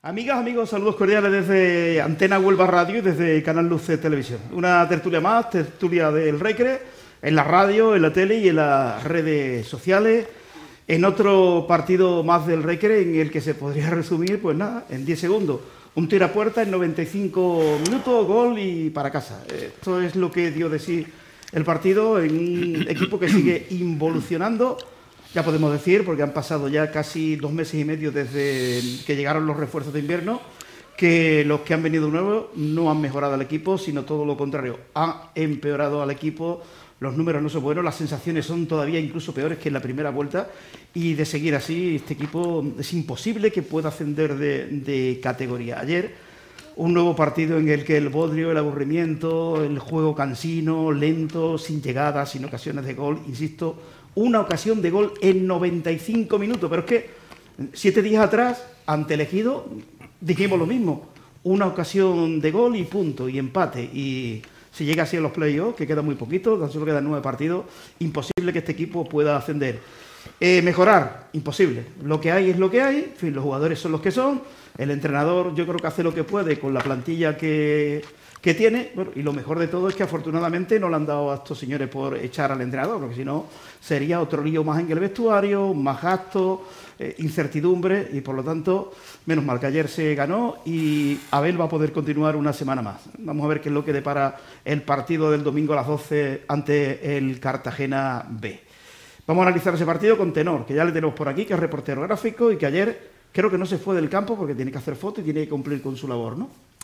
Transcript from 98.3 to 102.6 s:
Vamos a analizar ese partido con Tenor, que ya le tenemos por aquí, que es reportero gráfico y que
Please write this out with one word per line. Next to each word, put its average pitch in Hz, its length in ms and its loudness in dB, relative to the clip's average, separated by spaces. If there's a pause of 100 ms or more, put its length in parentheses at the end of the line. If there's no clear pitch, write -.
Vamos 170 200 2
a - 40 6
analizar 175 240 2
ese 165 120 0
partido 170 320 4
con 185 160 0
Tenor, 156 320 0
que 139 80 -6
ya 156 120 2
le 170 60 2
tenemos 156 240 -2
por 147 120 -4
aquí, 139 180 -2
que 214 80 -4
es 170 60 0
reportero 139 420 -4
gráfico 220 500 0
y 190 60 0
que 147 80 0